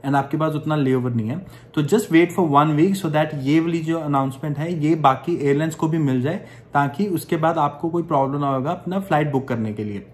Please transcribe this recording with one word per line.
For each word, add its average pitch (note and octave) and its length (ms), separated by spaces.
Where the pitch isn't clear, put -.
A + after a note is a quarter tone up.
and C#3 100
आपके C3+ 220
पास D#3 180
उतना D#3 200
लेओवर C3 360
नहीं A2+ 180
है। E3 80
तो D3+ 100
just G3+ 320
wait E3+ 200
for F#3+ 160
one D3 280
week F#3+ 220
so D#3+ 140
that D#3 180
ये D3+ 160
वाली E3+ 240
जो E3 160
अनाउंसमेंट C#3+ 580
है, D#3+ 140
ये D#3 120
बाकी D3 400
एयरलाइंस D3 400
को E3 120
भी D#3+ 100
मिल C3 240
जाए, D#3 140
ताकि C#3+ 340
उसके E3+ 300
बाद D#3+ 200
आपको D3 320
कोई E3+ 140
प्रॉब्लम C#3+ 380
ना C#3 120
होगा C3+ 180
अपना F3+ 280
फ्लाइट D3+ 320
बुक C3 160
करने A2 260
के G#2+ 100
लिए। G2+ 300